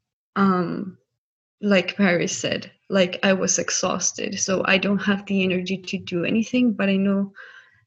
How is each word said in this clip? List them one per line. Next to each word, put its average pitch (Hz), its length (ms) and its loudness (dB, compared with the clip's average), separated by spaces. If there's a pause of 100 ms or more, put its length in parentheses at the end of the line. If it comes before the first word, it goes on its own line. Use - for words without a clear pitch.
(360)
um, 185 640 0 (640)
like 196 340 2
Paris 175 420 2
said, - 340 -6 (180)
like, 185 340 2
I 196 100 6
was 185 240 0
exhausted, - 840 -2
so 190 260 0
I 190 120 4
don't 196 220 0
have 202 260 -2
the 196 180 0
energy 185 340 -2
to 185 200 -8
do 180 280 -4
anything, 226 480 0
but 196 160 0
I 196 80 2
know 196 340 0 (560)